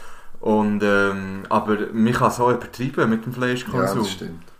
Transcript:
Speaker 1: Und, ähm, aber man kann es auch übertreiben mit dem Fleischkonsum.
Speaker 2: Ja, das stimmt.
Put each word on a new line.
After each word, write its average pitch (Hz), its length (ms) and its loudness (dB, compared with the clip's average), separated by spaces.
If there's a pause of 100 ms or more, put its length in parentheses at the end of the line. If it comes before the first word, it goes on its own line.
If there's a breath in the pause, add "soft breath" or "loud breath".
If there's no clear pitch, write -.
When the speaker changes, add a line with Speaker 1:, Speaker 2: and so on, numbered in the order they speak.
(400 loud breath)
Speaker 1:
Und, 104 440 2
ähm, 98 680 0
aber 107 260 2 (160)
man 113 220 4
kann 123 160 4
es - 100 -2
auch 123 120 6
übertreiben 123 580 -2
mit 113 160 0
dem 127 80 -6
Fleischkonsum. 123 480 -2
Speaker 2:
Ja, 98 140 0
das 107 160 0
stimmt. 85 320 -10 (160)